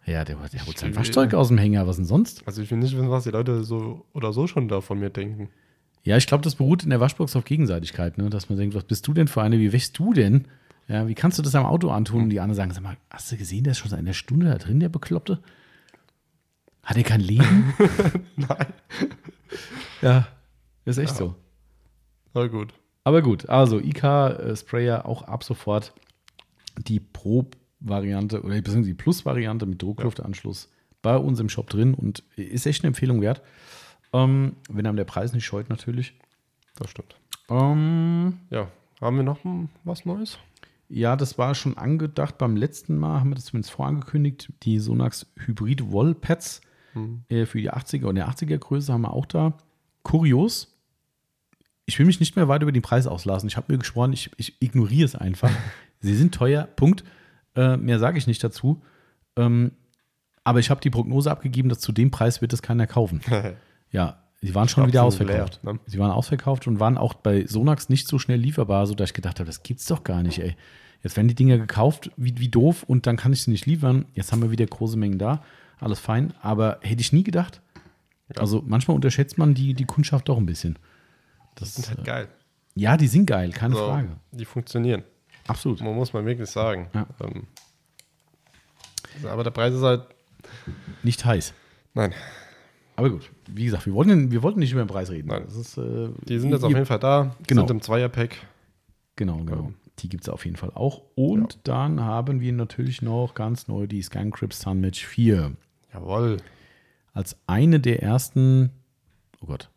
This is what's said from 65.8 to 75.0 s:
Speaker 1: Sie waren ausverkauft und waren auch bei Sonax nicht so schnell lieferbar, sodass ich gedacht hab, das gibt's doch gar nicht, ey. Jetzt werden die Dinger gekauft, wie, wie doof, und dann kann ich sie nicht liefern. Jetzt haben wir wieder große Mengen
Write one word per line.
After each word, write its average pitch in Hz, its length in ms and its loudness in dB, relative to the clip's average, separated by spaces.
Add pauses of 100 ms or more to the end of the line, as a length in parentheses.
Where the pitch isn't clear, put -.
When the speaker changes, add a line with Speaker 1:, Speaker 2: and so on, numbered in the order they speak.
Speaker 1:
Sie 98 140 -6
waren 101 100 4
ausverkauft 127 560 -2
und 107 140 0
waren 117 180 4
auch - 160 -2
bei 101 320 2
Sonax 135 440 0
nicht 135 180 2
so 139 100 0
schnell 123 220 0
lieferbar, 101 480 2
sodass 101 220 -2
ich - 40 -16
gedacht 90 240 -6
hab, 85 80 -4
das 80 160 -14
gibt's - 240 -8
doch 165 160 -2
gar 87 220 -2
nicht, 85 160 -2
ey. 87 160 -4 (480)
Jetzt - 120 -4
werden 107 120 4
die 120 80 2
Dinger 127 220 6
gekauft, 113 580 0
wie, 123 240 -2
wie 123 80 -2
doof, 120 340 4
und 127 240 2
dann 117 100 2
kann 127 160 2
ich 131 120 0
sie 120 80 2
nicht 101 140 -2
liefern. 135 480 2
Jetzt - 180 -4
haben 117 100 2
wir 113 80 0
wieder 113 160 0
große 113 300 -4
Mengen 101 240 0